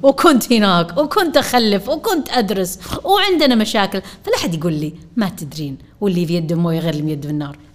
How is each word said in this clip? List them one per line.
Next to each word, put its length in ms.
وكنت 500
هناك، 440
وكنت 400
أخلف، 520
وكنت 400
أدرس، 500
وعندنا 520
مشاكل. 460
فلا 360
أحد 160
يقول 200
لي: 200
"ما 140
تدرين، 480
واللي 240
في 100
يده 200
موية 240
غير 140
اللي 100
في 80
يده 180
النار". 280